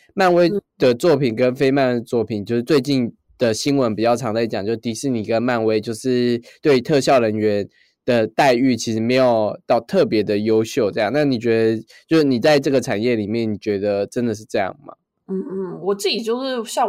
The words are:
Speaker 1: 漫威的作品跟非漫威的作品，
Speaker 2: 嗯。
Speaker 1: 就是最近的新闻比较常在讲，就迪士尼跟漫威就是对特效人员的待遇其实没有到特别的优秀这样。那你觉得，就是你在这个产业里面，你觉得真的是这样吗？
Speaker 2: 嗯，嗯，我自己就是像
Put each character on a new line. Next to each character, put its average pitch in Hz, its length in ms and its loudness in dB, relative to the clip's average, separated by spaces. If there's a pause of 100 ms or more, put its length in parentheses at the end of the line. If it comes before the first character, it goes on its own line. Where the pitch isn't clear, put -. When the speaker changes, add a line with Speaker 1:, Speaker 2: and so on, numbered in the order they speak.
(140)
Speaker 1:
漫 185 200 2
威 170 160 4 (280)
的 127 160 4
作 147 220 2
品 127 180 0
跟 123 200 0
非 135 160 2
漫 135 200 2
威 123 40 0
的 120 80 -2
作 117 200 -2
品， 107 200 -4
Speaker 2:
嗯。 - 20 -8
Speaker 1:
就 117 120 -2
是 120 60 0
最 139 200 2
近 127 320 -2 (240)
的 113 160 2
新 143 240 -2
闻 117 160 0
比 104 80 -4
较 117 120 2
常 117 200 -4
在 117 120 0
讲， 104 200 -6
就 117 100 -2
迪 117 160 -6
士 139 160 -6
尼 113 160 -4
跟 113 180 -2
漫 120 220 0
威 110 160 2
就 113 140 -8
是 123 480 -2 (180)
对 139 220 4
特 143 180 2
效 139 200 4
人 110 140 0
员 104 320 0 (380)
的 120 200 2
待 147 300 2
遇 127 220 2
其 117 160 -6
实 110 80 -2
没 120 160 0
有 117 500 2
到 120 140 2
特 175 260 0
别 107 160 0
的 104 160 0
优 110 240 2
秀 113 300 -2
这 113 80 -4
样。 104 120 0
那 147 120 0
你 131 160 0
觉 113 340 2
得， 110 100 -8 (220)
就 160 100 2
是 156 60 4
你 135 160 2
在 147 220 4
这 143 100 -2
个 135 100 2
产 110 220 -4
业 123 140 0
里 104 100 -2
面， 110 260 -2
你 98 60 -6
觉 101 220 -2
得 101 260 -2
真 123 180 -4
的 117 80 -2
是 107 120 -10
这 107 160 -4
样 92 140 -4 (120)
吗？ - 80 -20 (320)
Speaker 2:
嗯， 190 140 -8
嗯， 180 420 -10
我 196 100 -2
自 202 160 -4
己 254 140 -4
就 233 180 -4
是 262 300 -6
像 247 180 -2